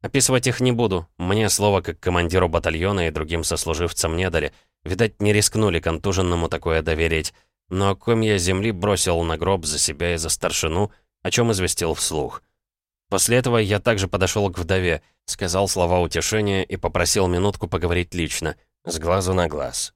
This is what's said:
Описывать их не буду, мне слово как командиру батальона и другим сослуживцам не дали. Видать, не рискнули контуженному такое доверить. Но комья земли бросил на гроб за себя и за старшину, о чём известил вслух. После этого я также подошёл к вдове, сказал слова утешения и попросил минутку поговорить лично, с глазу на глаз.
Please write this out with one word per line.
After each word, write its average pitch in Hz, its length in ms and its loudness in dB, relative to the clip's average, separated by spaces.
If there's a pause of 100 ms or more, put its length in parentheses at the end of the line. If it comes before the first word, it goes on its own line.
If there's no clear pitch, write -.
Описывать 131 440 2
их 120 140 0
не 127 100 4
буду, 107 460 0
мне 101 320 2
слово 98 320 4
как 85 180 -8
командиру 90 500 2
батальона 82 600 0
и - 20 0
другим 78 320 -4
сослуживцам 82 760 -2
не 92 140 0
дали. 78 220 -2 (320)
Видать, 101 360 -2
не 104 120 2
рискнули 104 480 2
контуженному 87 680 0
такое 80 340 -2
доверить. 80 500 0 (380)
Но 95 260 0
комья 113 420 0
земли 95 320 0
бросил 90 520 0
на 82 160 -2
гроб 87 260 0
за 76 140 -4
себя 82 360 -2
и 82 40 -4
за 80 100 -6
старшину, 85 640 -2 (300)
о - 80 -2
чём 117 220 2
известил 90 420 0
вслух. - 480 -4 (680)
После 110 300 2
этого 123 180 2
я 104 240 2
также 101 260 0
подошёл 95 440 0
к - 80 -10
вдове, 87 440 0 (220)
сказал 95 440 -2
слова 90 320 2
утешения 95 640 0
и 95 140 -6
попросил 87 500 0
минутку 90 400 0
поговорить 85 480 -2
лично, 80 420 -4 (280)
с 85 140 -8
глазу 90 340 0
на 87 160 2
глаз. 71 460 -6